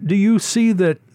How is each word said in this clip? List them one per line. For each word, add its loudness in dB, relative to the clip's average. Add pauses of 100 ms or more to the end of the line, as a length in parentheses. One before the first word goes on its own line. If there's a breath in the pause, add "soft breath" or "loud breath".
do -2
you 2
see 0
that 0 (160)